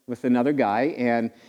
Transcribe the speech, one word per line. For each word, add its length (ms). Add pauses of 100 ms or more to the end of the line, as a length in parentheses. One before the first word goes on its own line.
with 180
another 300
guy, 420
and 340 (180)